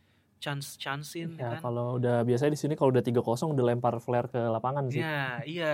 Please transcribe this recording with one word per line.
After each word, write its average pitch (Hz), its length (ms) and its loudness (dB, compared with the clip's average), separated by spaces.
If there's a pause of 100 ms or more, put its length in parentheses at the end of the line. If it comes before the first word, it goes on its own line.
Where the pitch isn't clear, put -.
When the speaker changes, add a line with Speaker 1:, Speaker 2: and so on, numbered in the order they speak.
(380)
Speaker 1:
chance-chancein 147 960 -6
Speaker 2:
Ya, 123 240 -4
Speaker 1:
kan. - 60 -12
Speaker 2:
kalau 120 340 -2
udah, 120 240 4
biasanya 120 320 2
di 147 60 -4
sini 147 140 0
kalau 139 200 4
udah 123 80 6
tiga 120 180 2
kosong 143 320 0
udah 131 160 2
lempar 120 300 2
flare 120 320 0
ke - 100 -6
lapangan 120 480 -2
sih. 123 140 -2
Speaker 1:
Ya, 139 420 -4
iya. 165 300 -4